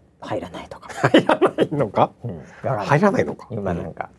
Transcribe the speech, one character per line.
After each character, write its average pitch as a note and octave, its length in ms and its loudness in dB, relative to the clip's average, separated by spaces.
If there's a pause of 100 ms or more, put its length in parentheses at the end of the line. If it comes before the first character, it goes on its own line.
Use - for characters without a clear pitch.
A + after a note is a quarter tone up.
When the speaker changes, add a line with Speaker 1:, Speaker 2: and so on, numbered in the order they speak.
(200)
Speaker 1:
入 - 200 -6
ら - 100 -12
な - 120 -14
い - 60 -18
と - 100 -16
か。 - 140 -20
Speaker 2:
<laughs> - 160 0
入 - 160 6
ら - 140 2
な - 240 2
い - 100 0
の C#3+ 160 0
か？ C#3+ 220 2 (120)
Speaker 1:
う A#2+ 60 -8
ん。 F2 100 -10
わ C#2 60 -16 (180)
か A2+ 120 -2
ん - 20 -2
な G#2 60 -4
い。 - 40 -6
Speaker 2:
入 D3 140 4
ら G3+ 120 6
な - 80 2
い - 40 2
の - 100 -6
か？ - 160 -18
Speaker 1:
今 G2+ 220 -4
な F2 100 -4
ん D#2+ 120 -10
か - 240 -12